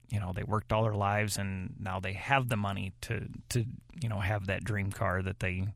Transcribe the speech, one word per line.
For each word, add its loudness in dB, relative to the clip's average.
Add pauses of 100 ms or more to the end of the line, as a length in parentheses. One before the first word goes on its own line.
you 0
know, -2
they -2
worked 0
all 6
their 4
lives 2
and -2
now -4
they -4
have 2
the 2
money -2 (100)
to, -4 (220)
to, 2 (380)
you -2
know, -2
have 0
that -2
dream 0
car 2
that -2
they 0